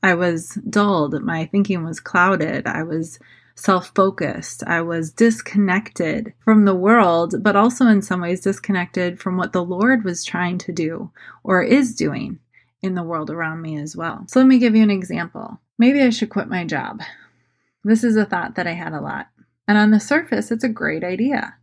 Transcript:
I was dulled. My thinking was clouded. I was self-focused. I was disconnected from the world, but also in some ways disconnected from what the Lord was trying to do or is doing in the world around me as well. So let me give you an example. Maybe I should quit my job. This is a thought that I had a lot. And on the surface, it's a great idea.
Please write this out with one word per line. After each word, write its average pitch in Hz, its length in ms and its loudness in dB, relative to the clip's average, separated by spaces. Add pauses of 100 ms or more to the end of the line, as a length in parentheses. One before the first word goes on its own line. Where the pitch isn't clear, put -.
I 190 100 4
was 175 460 -2 (100)
dulled. 170 540 0
My 160 240 -4
thinking 196 380 0
was 165 160 -10
clouded. 175 680 0
I 160 160 -4
was 165 360 -6 (360)
self-focused. 185 1120 -2
I 165 160 0
was 165 280 -4
disconnected 202 1200 0 (100)
from 214 220 6
the 196 80 4
world, 180 680 4
but 202 140 2
also 240 300 4
in 208 160 6
some 180 180 -4
ways 175 220 -4
disconnected 180 800 -2
from 185 180 -4
what 180 160 -6
the 180 100 0
Lord 208 400 0
was 175 180 -6
trying 180 360 -4
to 180 140 -10
do 165 380 -6 (320)
or 180 200 2
is 247 320 2
doing - 460 -6 (460)
in 185 80 -2
the 175 80 -6
world 165 280 -6
around 160 300 -6
me 160 160 -8
as 151 200 -10
well. 165 320 -8
So 254 120 2
let 262 60 8
me 262 120 8
give 226 160 4
you 220 80 8
an 208 80 6
example. 175 680 -6 (180)
Maybe 269 220 6
I 254 100 4
should 220 200 -2
quit - 180 -4
my 180 160 -4
job. - 360 -6 (840)
This 220 180 2
is 226 140 2
a 214 80 4
thought 180 320 -6
that 175 100 -4
I 170 60 -6
had 165 200 -10
a 151 80 -8
lot. 143 280 -10 (400)
And 208 80 4
on 214 140 6
the 214 100 6
surface, 285 500 -2
it's 226 140 -4
a 262 40 0
great 160 360 -4
idea. 208 580 -2